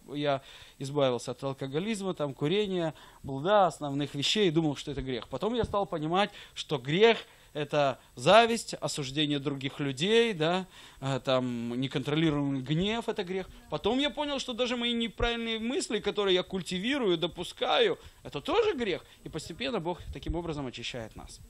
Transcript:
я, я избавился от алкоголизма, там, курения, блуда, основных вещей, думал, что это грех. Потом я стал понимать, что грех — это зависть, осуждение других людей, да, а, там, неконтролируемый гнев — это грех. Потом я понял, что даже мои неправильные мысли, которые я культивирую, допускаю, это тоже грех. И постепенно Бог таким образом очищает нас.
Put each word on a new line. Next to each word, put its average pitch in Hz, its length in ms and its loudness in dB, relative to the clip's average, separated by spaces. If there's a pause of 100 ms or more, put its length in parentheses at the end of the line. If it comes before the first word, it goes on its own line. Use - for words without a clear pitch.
я, - 60 -12
я 143 280 0 (380)
избавился 135 520 2
от 120 100 -8
алкоголизма, 170 720 -2
там, 147 200 -4
курения, 180 600 0 (300)
блуда, 170 440 4
основных 143 480 -2
вещей, 175 360 2
думал, 151 240 2
что - 160 -8
это 139 100 -6
грех. 127 280 -6
Потом 190 240 -2
я 233 100 0
стал 202 220 0
понимать, 175 460 0 (220)
что - 240 -4
грех — 185 400 6 (360)
это 147 440 0 (180)
зависть, 220 600 6
осуждение 147 640 -2
других 139 400 -4
людей, 196 540 2
да, 175 340 0 (320)
а, 135 200 -2
там, 123 600 0
неконтролируемый 143 840 0
гнев — 185 480 -2
это 214 140 -4
грех. 185 240 -6 (240)
Потом 196 260 0
я 285 140 0
понял, 294 260 -4
что 254 160 -6
даже 240 240 -2
мои 240 160 -2
неправильные 233 640 -2
мысли, 233 420 -2
которые 196 360 2
я 180 80 2
культивирую, 190 720 0
допускаю, 175 800 0 (240)
это 139 200 -8
тоже 415 320 2
грех. 214 300 -2 (200)
И 151 60 -12
постепенно 180 500 -6
Бог 170 200 -4 (140)
таким 147 220 -6
образом 160 320 -4
очищает 117 480 -10
нас. - 240 -16 (100)